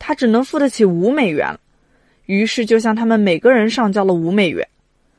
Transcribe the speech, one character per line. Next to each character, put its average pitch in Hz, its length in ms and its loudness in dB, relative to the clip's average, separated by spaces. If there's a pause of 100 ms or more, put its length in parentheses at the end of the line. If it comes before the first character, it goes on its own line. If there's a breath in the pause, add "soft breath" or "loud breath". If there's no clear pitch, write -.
他 302 160 -6
只 254 100 -2
能 226 180 2
付 311 140 -6
得 285 100 2
起 233 160 0
五 185 280 2
美 269 180 0
元 123 160 -2
了， 76 140 -8 (640)
于 196 200 -2
是 226 220 -4
就 226 140 2
向 220 160 -2
他 226 100 -4
们 220 140 2
每 180 180 2
个 247 140 4
人 226 180 2
上 226 220 -2
交 196 120 0
了 190 80 2
五 170 200 -2
美 202 160 2
元。 98 180 -6 (520 soft breath)